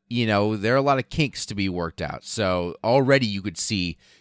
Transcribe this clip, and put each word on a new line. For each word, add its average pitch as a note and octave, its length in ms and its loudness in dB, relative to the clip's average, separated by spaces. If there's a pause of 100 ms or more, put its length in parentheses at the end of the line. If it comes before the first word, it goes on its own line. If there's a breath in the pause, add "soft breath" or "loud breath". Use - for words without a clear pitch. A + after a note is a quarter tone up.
You A#2+ 160 0
know, G#2+ 300 2
there G#2+ 180 0
are C3+ 40 4
a C#3 40 2
lot C#3 180 2
of A#2+ 100 -6
kinks - 380 -2
to A2+ 60 -10
be G2 160 0
worked F2 320 -4
out. D2 220 -8
So F#2 600 -2
already C3 440 4
you G2 140 -4
could F#2 160 -6
see F2 400 -2 (240 soft breath)